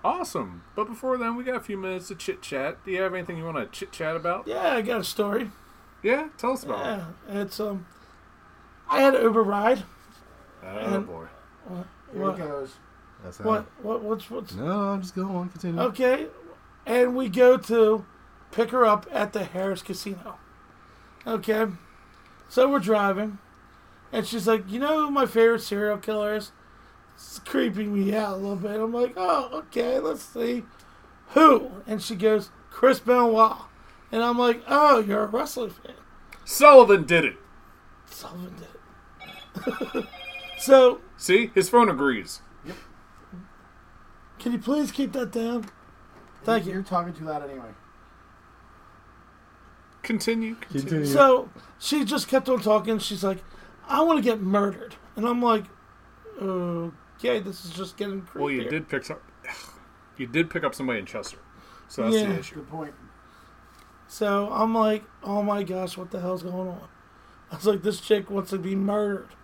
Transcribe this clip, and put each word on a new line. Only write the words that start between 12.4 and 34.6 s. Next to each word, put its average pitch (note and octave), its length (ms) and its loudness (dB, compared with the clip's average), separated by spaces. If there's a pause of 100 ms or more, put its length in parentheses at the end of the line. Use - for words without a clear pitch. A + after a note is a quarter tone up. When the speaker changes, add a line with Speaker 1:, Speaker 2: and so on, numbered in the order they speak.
Speaker 4:
That's F2+ 140 -16
how G#2+ 80 -12
Speaker 2:
What? G#3+ 200 0 (160)
What? A3 220 -6
What's? G#3+ 260 -6
What's? A3+ 240 -12
Speaker 4:
No, F#3+ 360 -4
I'm G3 120 -4
just F3+ 140 -14
going F#3 200 -6
on. F3+ 140 -6
Continue. F3 320 -6
Speaker 2:
Okay. C4 460 0 (580)
And B3 300 2
we B3+ 140 -2
go B3 280 8
to A3 480 2 (460)
pick A3+ 200 -2
her B3 140 6
up G#3 260 4
at G#3 220 -2
the G3+ 100 -4
Harris F#3 380 -4
Casino. G3 560 -12 (920)
Okay. A3 380 0 (840)
So C4 220 4
we're C#4 100 2
driving. G3+ 580 0 (760)
And A3 140 -4
she's G#3+ 220 -4
like, G3+ 220 0
"You A3+ 100 -8
know D4+ 260 0
who C#4+ 60 -6
my C4+ 140 2
favorite A3+ 360 4
serial G#3 360 -4
killer G#3 380 -4
is?" G#3+ 160 -8 (640)
It's - 240 -20
creeping G#3+ 540 -2
me G3+ 220 0
out G#3 180 -2
a F#3+ 40 -8
little G3+ 180 -6
bit. G#3 240 -6
I'm A3+ 140 -4
like, B3 240 -2
"Oh, D#4 360 0
okay, B3+ 460 -4
let's D4+ 240 -6
see." A#3 400 -6 (680)
"Who?" C#4 560 4
And G#3+ 160 -6
she A3+ 140 -8
goes, G#3+ 340 2 (220)
"Chris C4 280 4
Benoit." A3+ 580 4 (540)
And A3+ 120 0
I'm A#3+ 160 0
like, A#3+ 280 2